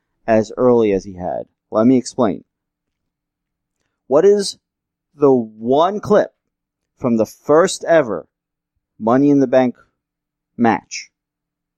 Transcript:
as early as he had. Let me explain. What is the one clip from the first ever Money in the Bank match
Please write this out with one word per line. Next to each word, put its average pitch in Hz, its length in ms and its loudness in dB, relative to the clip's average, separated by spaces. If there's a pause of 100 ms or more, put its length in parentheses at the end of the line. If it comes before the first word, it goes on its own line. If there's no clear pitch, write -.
(260)
as 110 300 0
early 117 360 2
as 95 120 -4
he 98 100 -18
had. 76 300 -10 (260)
Let 110 160 0
me 131 120 4
explain. 120 460 -6 (1600)
What 147 180 2
is 202 340 2 (560)
the 143 180 2
one 127 680 -2
clip 165 340 -2 (640)
from 117 220 -2
the 107 80 0
first - 580 -2
ever 127 420 -2 (720)
Money 127 320 0
in 139 100 2
the 135 60 2
Bank 127 300 0 (800)
match - 540 -4 (680)